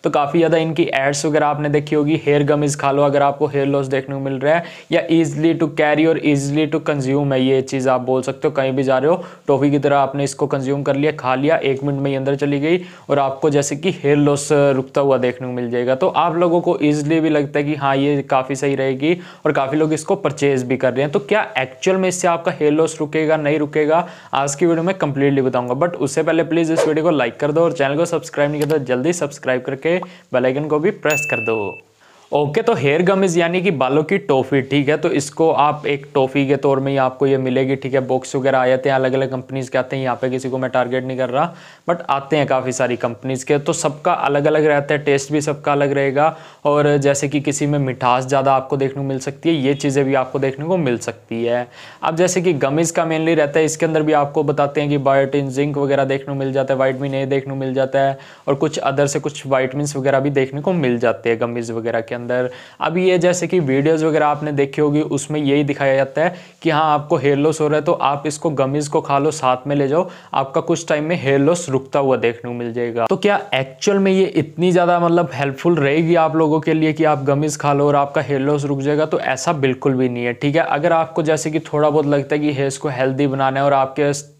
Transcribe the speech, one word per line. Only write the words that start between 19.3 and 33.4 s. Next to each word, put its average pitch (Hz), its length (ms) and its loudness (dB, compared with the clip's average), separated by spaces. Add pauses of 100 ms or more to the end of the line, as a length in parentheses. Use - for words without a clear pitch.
और 156 60 2
काफ़ी 139 260 -2
लोग 156 160 2
इसको 156 240 -2
परचेज 139 460 0
भी 123 140 -2
कर 127 160 0
रहे 131 100 0
हैं। 147 80 -2
तो 151 100 0
क्या 202 240 0 (140)
एक्चुअल 185 380 -2
में 185 120 0
इससे 180 180 -2
आपका 170 240 0
हेयर 147 220 2
लॉस 160 260 0
रुकेगा, 156 380 0
नहीं 151 220 0
रुकेगा, 151 480 0 (260)
आज 139 220 0
की 175 100 0
वीडियो 165 180 2
में 185 140 0
कंप्लीटली 139 440 0
बताऊंगा। 123 360 0
But 170 200 0
उससे 151 260 -2
पहले 165 200 2
प्लीज 160 280 0
इस 160 160 2
वीडियो 156 180 0
को 175 60 4
लाइक 123 280 -2
कर 147 120 0
दो 165 120 2
और 165 100 2
चैनल 139 240 0
को 170 80 2
सब्सक्राइब 147 460 -2
नहीं 151 100 -2
किया 151 160 2
तो 139 80 -2
जल्दी 127 280 0
सब्सक्राइब 135 480 -4
करके 139 360 -2 (360)
बेल 127 120 2
आइकन 135 220 0
को 147 120 0
भी 190 120 0
प्रेस 147 400 -2
कर 120 80 -2
दो। 110 400 -4 (520)
ओके, 147 300 0
तो 226 120 2
हेयर 139 280 2
गमीज 190 360 2
यानी 175 240 2